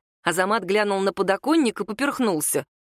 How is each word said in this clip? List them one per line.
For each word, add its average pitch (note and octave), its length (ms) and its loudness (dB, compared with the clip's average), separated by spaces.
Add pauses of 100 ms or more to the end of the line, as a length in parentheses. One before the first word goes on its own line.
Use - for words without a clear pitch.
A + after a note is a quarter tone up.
(240)
Азамат F#3 400 0
глянул G3 380 0
на G3 120 0
подоконник G#3+ 680 0
и G3 40 -6
поперхнулся. G3+ 800 -2 (340)